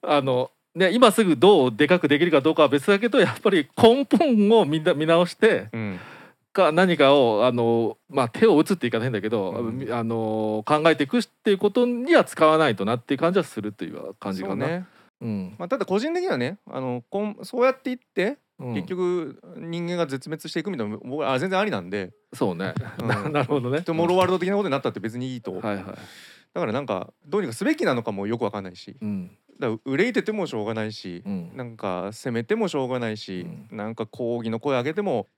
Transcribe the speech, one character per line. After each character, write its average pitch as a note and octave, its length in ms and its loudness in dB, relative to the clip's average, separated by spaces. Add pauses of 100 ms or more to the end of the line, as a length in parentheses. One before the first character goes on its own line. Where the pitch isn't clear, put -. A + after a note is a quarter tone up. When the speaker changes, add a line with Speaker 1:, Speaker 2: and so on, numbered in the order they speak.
Speaker 1:
あ D3 180 2
の、 C3 300 0 (240)
ね、 F3+ 180 2
今 A#3+ 180 8
す A3 140 2
ぐ E3 120 4
ど D3+ 320 6
う B2 60 -2
で D3 120 2
か F3 120 4
く - 100 -2
で C#3+ 100 4
き D#3+ 60 4
る F3+ 60 0
か D3 100 4
ど D#3 120 2
う - 20 2
か D#3 80 4
は C#3+ 60 6
別 C#3 180 0
だ G3+ 120 4
け A#3 100 0
ど、 C#4+ 100 2
や D#3+ 180 2
っ - 40 -16
ぱ G#3+ 100 2
り G#3+ 260 2
根 B3 280 6
本 A3+ 460 4 (100)
を F#3+ 40 6
み D3+ 140 0
ん D#3 60 -6
な F3 100 2
見 D3 120 -2
直 E3 200 4
し - 80 -10
て、 C3+ 380 2
Speaker 2:
う A2+ 60 -6
ん。 G2+ 220 -6 (520)
Speaker 1:
か、 E3+ 200 4
何 F3 240 4
か C#3+ 180 6
を、 A#2 320 4
あ B2+ 60 2
の、 A#2 440 2 (120)
ま C3+ 160 0
あ、 A#2+ 40 -4
手 - 180 2
を G3 100 8
打 D#3 80 6
つ G3+ 100 0
っ - 20 -12
て F3 120 -2
言 A#2 100 0
い A2+ 40 -2
方 - 0 -
変 G#2+ 100 -2
だ G#2+ 80 -2
け G#2 80 -4
ど、 G#2 220 0
Speaker 2:
う A2+ 200 -4
ん。 A#2+ 220 -6
Speaker 1:
あ A#2 120 -2
の、 A2 600 -2
考 D3+ 200 2
え D#3+ 100 6
て D3 80 2
い - 20 -14
く A#3+ 120 0
っ A3+ 40 0
て - 280 -4
い G3+ 40 6
う F#3+ 40 -4
こ G3+ 120 2
と B3 160 2
に B3 280 0
は A3+ 100 6
使 - 200 0
わ D#3 140 6
な D#3 100 4
い A2 80 0
と G2 80 -4
な A2+ 120 0
っ A#2+ 60 -6
て - 120 -2
い - 20 -8
う C3 40 -4
感 E3 120 2
じ F#3+ 60 2
は E3+ 60 0
す - 160 -10
る G#2 120 -6
と - 120 -10
い E2 60 -10
う D2+ 240 -12
感 G2 200 -8
じ F#2+ 80 -8
か G2 120 -6
な。 G#2 120 -4
Speaker 2:
そ D#3 60 -4
う - 20 -4
ね。 F3+ 120 -8 (340)
Speaker 1:
う B2 60 -10
ん。 G2 320 -6
Speaker 2:
ま F3 80 -10
あ、 - 20 -10
た B3+ 100 -2
だ G3+ 60 -2
個 F#3+ 140 0
人 C#4+ 160 -2
的 F4+ 100 -2
に F#4+ 40 -2
は E3 100 -2
ね、 C3+ 200 -4 (120)
あ C3 100 -8
の、 B2 300 -6
こ G3 120 -4
ん-、 G#3 200 -8
そ A#3+ 180 -6
う A#3+ 40 2
や C4 60 4
っ B3+ 100 -4
て C4 100 -6
い B3+ 40 -4
っ B3 40 -18 (160)
て、 G#3+ 240 -2 (200)
Speaker 1:
う B2+ 120 -10
ん。 A#2 40 -6
Speaker 2:
結 F#3 140 -6
局 F3+ 520 -4 (160)
人 E3+ 300 -8
間 F3 100 -4
が E3+ 100 0
絶 C3+ 220 -10
滅 D#3 200 -10
し - 40 -14
て E3+ 80 -4
い - 20 -6
く F#3 80 -6
み F3+ 60 -6
た A#2 80 -4
い - 20 -4
な G#2 60 -6
の G#2+ 60 -8
も B2 120 -12
僕 D3 100 -6
は、 C3+ 120 -2
あ、 C3 60 0
全 F3+ 120 -2
然 F#3 80 0
あ G3+ 60 2
り G#3+ 60 -2
な A2+ 100 -2
ん F2+ 100 -12
で。 F#2+ 220 -8 (200)
Speaker 1:
そ G#2 200 -2
う - 20 -4
ね。 F2 200 -6 (260)
Speaker 2:
う A2+ 40 -6
ん。 A#2 40 -4
Speaker 1:
<laughs> C3+ 240 -4
な D3 80 0
る C3+ 60 0
ほ C#3 140 -2
ど A#2+ 100 -4
ね。 C#3+ 100 -2
Speaker 2:
で、 E3+ 120 -6
モ E3 140 0
ロ F3+ 100 2
ワ F#3 80 4
ー - 20 0
ル F3+ 60 0
ド F#3 60 0
的 F3+ 100 -2
な G3+ 80 -2
こ G3+ 60 -2
と F#3+ 60 -4
に C#3 40 -2
な C3+ 60 -2
っ C3+ 40 -8
た B2+ 80 -2
っ - 20 -12
て - 80 -10
別 A2+ 180 -8
に B2+ 160 -8
い - 20 -10
い A#2+ 40 -10
と。 F#2 120 -10
Speaker 1:
は G#2 200 -6
い G2+ 40 -4
は G2 40 -8
い。 F#2+ 40 -12 (680)
Speaker 2:
だ - 80 -6
か E3 60 -2
ら G#2+ 60 -4
な B2+ 80 -2
ん C#3+ 60 -10
か、 G2 260 -6 (140)
ど D3 120 -2
う - 40 0
に E3+ 40 -4
か A#2 60 -6
す A2+ 120 -6
べ D4+ 120 2
き E4+ 80 -2
な C#3+ 100 2
の A#2+ 80 -4
か A2+ 100 -6
も G2 140 -6
よ A2+ 120 -4
く A#2+ 60 -2
わ G2+ 60 -2
か G#2+ 100 -8
ん F#2+ 40 -10
な F#2 60 -14
い F2+ 60 -20
し。 - 240 -20
Speaker 1:
う G#2+ 60 -8
ん。 F#2+ 240 -8 (280)
Speaker 2:
だ C3 100 -4
か A2 160 -4
ら C3+ 80 -6
憂 E3 160 2
い B3 40 -6
て G3 100 0
て A3 100 -4
も G3+ 140 -4
し - 80 -10
ょ A2 80 -4
う - 20 -4
が A2 100 -4
な A2 100 -4
い G#2+ 80 -8
し、 F2 320 -12
Speaker 1:
う G2 60 -10
ん。 F2+ 240 -8
Speaker 2:
な B2+ 100 -10
ん A#2 120 -16
か F#2+ 360 -6
責 A#2+ 200 -8
め A#2 120 -2
て G3 100 -2
も A3+ 140 -2
し E3 60 -8
ょ C#3 100 0
う B2 40 -6
が B2+ 100 -2
な A#2 120 -4
い G#2+ 60 -6
し、 F#2 300 -10 (240)
Speaker 1:
う - 40 -18
ん。 - 20 -10
Speaker 2:
な G#2 100 -8
ん A2+ 80 -8
か A2+ 120 -8
抗 A#2+ 360 -6
議 A2+ 80 -4
の A2+ 80 -4
声 C3+ 180 -2
上 A#2+ 60 -2
げ D3+ 120 -4
て G3+ 80 -4
も C3+ 240 -2 (120)